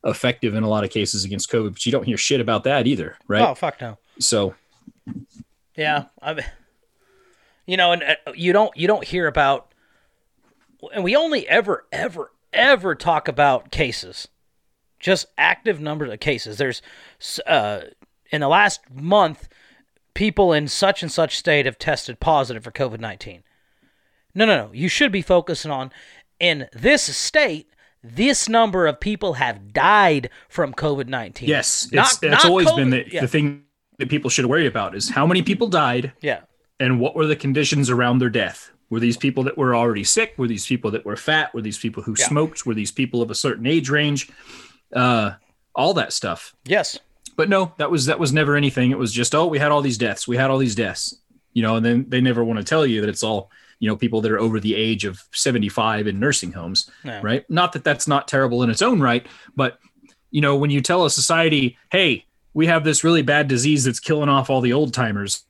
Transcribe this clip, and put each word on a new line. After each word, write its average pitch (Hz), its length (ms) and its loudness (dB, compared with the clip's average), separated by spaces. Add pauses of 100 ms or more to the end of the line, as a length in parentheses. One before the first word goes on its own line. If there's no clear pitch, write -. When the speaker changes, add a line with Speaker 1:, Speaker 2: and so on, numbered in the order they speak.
Speaker 1:
effective 117 500 -2
in 110 80 -2
a 110 60 0
lot 107 160 0
of 95 60 -6
cases 101 340 -4
against 95 260 -8
covid, 107 220 -2
but - 140 -8
you 120 60 0
don't 135 120 -2
hear 117 140 -4
shit 135 220 0
about 110 240 -2
that 131 220 0
either, 104 300 -2 (100)
right? 104 220 2
Speaker 2:
Oh, 131 60 -2
fuck - 260 -6
no. 113 160 -12 (240)
Speaker 1:
So. 101 340 0 (1200)
Speaker 2:
Yeah, 151 280 -2 (180)
I 156 120 -8
mean, 143 100 -8 (1200)
you 185 100 -2
know, 175 160 4
and, 175 100 0
uh, 143 320 -4
you 175 180 0
don't, 208 240 2
you 165 100 -2
don't 208 180 2
hear 180 220 -4
about, 139 460 0 (1200)
and 202 100 -4
we 196 140 0
only 302 320 0
ever, 196 420 2
ever, - 400 -8 (220)
ever 214 420 2
talk 160 340 0
about 135 420 2
cases, - 580 -6 (720)
just 180 260 0 (120)
active 175 420 0
numbers 151 320 -6
of 107 80 -14
cases. 113 380 -4
There's, 131 240 -4 (380)
s-, - 260 -10
uh, 104 360 0 (480)
in 151 100 -2
the 139 80 0
last 190 320 4 (120)
month, 160 560 0 (640)
people 196 400 2
in 147 160 0
such 196 340 0
and 160 80 -8
such 160 260 -2
state 147 300 2
have 131 120 -4
tested - 420 -6
positive 131 440 0
for 120 60 -14
covid 113 300 -6
nineteen. 101 420 -14 (920)
No, 202 120 2
no, 143 200 2
no. 104 60 -20
You 135 160 -2
should 262 240 2
be 190 100 -2
focusing 165 480 0
on, 135 200 -6 (500)
in 156 320 4
this 143 300 2 (140)
state, 196 520 0 (340)
this 180 460 0
number 208 380 2
of 147 140 -2
people 202 340 -4
have 107 380 -4
died 165 580 4 (180)
from 143 240 -4
covid 139 360 -4
nineteen. 123 400 -8
Speaker 1:
Yes, - 440 -2
Speaker 2:
Not, 254 140 4
Speaker 1:
it's, 254 120 2
that's 220 260 4
Speaker 2:
not 240 60 6
Speaker 1:
always 180 180 4
Speaker 2:
covid, 156 80 4
Speaker 1:
been 131 140 2
the, 127 220 0
Speaker 2:
yeah. - 100 -4
Speaker 1:
the 127 60 -2
thing 143 360 -2 (340)
that 135 100 -4
people 147 220 -2
should 127 160 0
worry 147 200 2
about 98 300 -4
is 104 140 -6
how 135 160 2
many 180 160 4
people 208 260 0
died 135 520 0
Speaker 2:
Yeah. 123 200 -4 (400)
Speaker 1:
and 127 180 2
what 135 160 0
were 156 120 0
the 151 100 0
conditions 139 540 0
around 123 280 2
their 123 120 2
death. 104 420 -4 (180)
Were 113 80 -4
these 117 180 2
people 135 280 -2
that 131 120 -4
were 127 200 2
already 117 260 0
sick? 220 340 0
Were 123 120 -2
these 107 180 -6
people 117 240 -2
that 110 160 -6
were 104 100 -6
fat? 156 380 -2
Were 120 80 -6
these 104 160 -8
people 110 240 -8
who 107 160 -6
Speaker 2:
Yeah. 120 80 0
Speaker 1:
smoked? 151 400 -2
Were 117 80 -2
these 104 160 -4
people 123 320 -2
of 113 80 -4
a - 60 -8
certain 117 320 -4
age 151 220 0
range? 147 380 0 (640)
Uh, 117 400 2 (440)
all 165 180 2
that 139 180 -2
stuff. - 520 -8
Speaker 2:
Yes. 170 340 -2 (380)
Speaker 1:
But 160 120 2
no, 190 300 2
that 151 120 0
was, 143 160 2
that 156 120 0
was 139 140 0
never 143 240 2
anything. 131 340 2
It 135 80 0
was 113 140 -2
just, 120 220 -2
"Oh, 165 120 4
we 156 140 -2
had 147 120 2
all 147 80 4
these 131 180 -2
deaths. 107 300 -2
We 120 80 -2
had 135 140 2
all 135 80 2
these 123 160 0
deaths." 98 420 -4 (360)
You 117 100 0
know, 113 140 2
and 113 100 0
then 120 220 2
they 127 120 0
never 120 240 2
wanna 113 200 -4
tell 156 220 2
you 110 140 0
that 104 100 -2
it's - 140 -6
all, 107 240 -4 (300)
you 107 100 -2
know, 107 80 0
people 113 260 0
that 110 100 0
are 104 80 0
over 110 200 0
the 104 140 -2
age 110 300 -2
of 95 160 -8 (120)
seventy-five 107 760 -2
in 98 120 -4
nursing 120 320 -2
homes, 87 380 -6 (140)
Speaker 2:
No. 113 180 -10
Speaker 1:
right? 113 280 -2
Not 175 240 2
that 151 100 -8
that's 143 240 0
not 139 200 0
terrible 127 360 0
in 117 60 2
its 110 120 0
own 226 180 2
right, 123 260 2 (300)
but, 131 220 -2 (540)
you 147 80 0
know, 143 160 2
when 147 140 2
you 143 100 2
tell 175 240 2
a 143 60 2
society, 156 640 2 (140)
"Hey, 190 360 0 (260)
we 156 160 2
have 165 160 2
this 156 180 2
really 165 200 4
bad 147 260 2
disease 135 340 2
that's 123 160 0
killing 151 300 0
off 139 200 2
all 135 120 2
the 123 120 2
old 139 220 0
timers." 101 560 -4